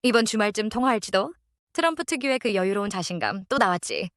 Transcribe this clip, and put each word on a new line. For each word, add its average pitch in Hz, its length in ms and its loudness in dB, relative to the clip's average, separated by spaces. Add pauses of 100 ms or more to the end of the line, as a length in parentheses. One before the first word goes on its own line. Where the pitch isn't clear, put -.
이번 233 240 4
주말쯤 214 420 0
통화할지도? 233 640 0 (400)
트럼프 330 320 0
특유의 269 340 -2
그 220 160 -2
여유로운 196 360 0
자신감 180 580 -4
또 269 80 0
나왔지. 180 600 0